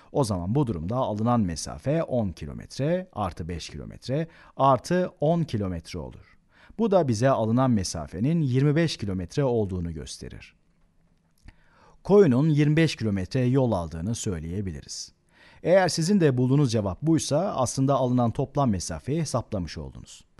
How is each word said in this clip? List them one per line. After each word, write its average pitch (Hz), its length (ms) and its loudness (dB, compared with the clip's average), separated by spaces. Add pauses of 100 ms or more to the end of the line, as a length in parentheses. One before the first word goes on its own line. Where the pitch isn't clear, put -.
(120)
O 143 120 0
zaman 101 320 -2
bu 147 120 2
durumda 95 280 -4
alınan 117 460 0
mesafe 90 600 -4
on 113 260 -2
kilometre 127 840 -6
artı 92 340 -6
beş 82 220 -10
kilometre 76 580 -8 (300)
artı 139 600 2
on 165 240 2
kilometre 92 560 -6
olur. - 380 -16 (400)
Bu 208 140 0
da 175 160 4
bize 120 220 2
alınan 120 420 2
mesafenin 98 680 -2
yirmi 139 340 2
beş 165 220 0
kilometre 95 460 -4
olduğunu 95 500 -2
gösterir. 65 600 -14 (1500)
Koyunun 160 460 6
yirmi 151 280 4
beş 160 180 2
kilometre 101 440 -2
yol 127 320 2
aldığını 82 440 -4
söyleyebiliriz. 87 1000 -8 (500)
Eğer 180 240 6
sizin 175 320 2
de 139 180 4
bulduğunuz 127 340 4
cevap 104 300 -2
buysa 160 540 0
aslında 135 400 0
alınan 123 360 2
toplam 135 380 -2
mesafeyi 95 520 -4
hesaplamış 107 560 -4
oldunuz. - 480 -16 (140)